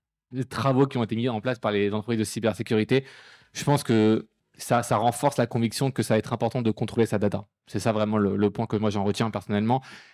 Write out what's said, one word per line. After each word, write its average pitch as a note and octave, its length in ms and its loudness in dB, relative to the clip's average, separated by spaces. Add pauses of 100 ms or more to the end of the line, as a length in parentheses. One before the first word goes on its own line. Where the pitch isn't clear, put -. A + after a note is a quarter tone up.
(500)
travaux C3 360 2
qui C3+ 120 -2
ont A#2 60 0
été G#2+ 120 -4
mis A#2+ 140 -2
en A2 100 -4
place B2 180 -4
par G#2+ 140 -2
les G2+ 180 2
entreprises A2 280 -4
de G#2+ 60 0
cybersécurité. A2 800 0 (480)
Je - 100 -10
pense C#3+ 180 2
que A2 460 4 (300)
ça, A#2+ 240 0
ça A#2 140 0
renforce A#2+ 400 0
la B2 100 2
conviction A#2 440 -2
que B2 120 -2
ça A#2 120 0
va A2 40 6
être - 140 -4
important A#2+ 300 -2
de A2 80 2
contrôler A2+ 340 0
sa G#2+ 140 0
data. G2+ 280 -2 (200)
C'est - 120 -8
ça A2 140 0
vraiment G#2+ 240 0
le, G2+ 200 2
le G2+ 140 2
point A2+ 160 -4
que A2 100 -2
moi G#2+ 120 0
j'en G2+ 160 -2
retiens G#2 260 0
personnellement, G#2+ 520 -2 (300)